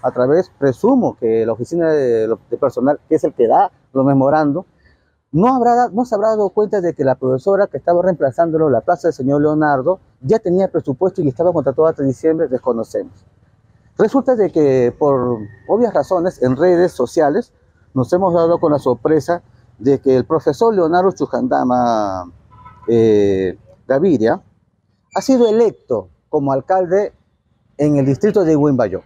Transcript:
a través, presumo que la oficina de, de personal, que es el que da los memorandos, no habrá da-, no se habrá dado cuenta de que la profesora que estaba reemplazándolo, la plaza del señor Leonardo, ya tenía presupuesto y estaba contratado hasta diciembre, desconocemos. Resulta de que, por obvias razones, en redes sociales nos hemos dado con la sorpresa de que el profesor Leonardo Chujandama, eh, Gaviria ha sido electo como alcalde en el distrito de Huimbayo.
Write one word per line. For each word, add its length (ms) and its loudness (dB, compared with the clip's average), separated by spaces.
a 80 -2
través, 460 0
presumo 600 0
que 300 0
la 60 -2
oficina 380 -2
de, 360 0
de 300 -6
personal, 420 -2
que 60 2
es 80 -2
el 100 -2
que 140 2
da 240 2
los 140 0
memorandos, 600 0
no 240 2
habrá 200 2
da-, 140 0
no 160 -4
se 100 -4
habrá 140 0
dado 200 -2
cuenta 300 -2
de 140 -2
que 100 -6
la 120 0
profesora 520 0
que 100 -12
estaba 240 0
reemplazándolo, 680 0
la 120 2
plaza 260 -2
del 60 0
señor 280 -2
Leonardo, 580 0
ya 180 0
tenía 280 0
presupuesto 540 -4
y 60 0
estaba 240 0
contratado 360 0
hasta 160 -4
diciembre, 440 -2
desconocemos. 760 -6
Resulta 380 0
de 160 0
que, 460 2
por 420 0
obvias 260 0
razones, 480 -2
en 140 0
redes 360 2
sociales 600 -2
nos 200 -2
hemos 200 0
dado 260 2
con 120 0
la 80 0
sorpresa 640 -2
de 220 0
que 160 2
el 100 0
profesor 480 0
Leonardo 380 0
Chujandama, 1160 -2
eh, 720 2
Gaviria 540 0
ha 60 -2
sido 260 2
electo 640 -2
como 220 -2
alcalde 640 -2
en 200 0
el 80 0
distrito 380 0
de 120 2
Huimbayo. 500 0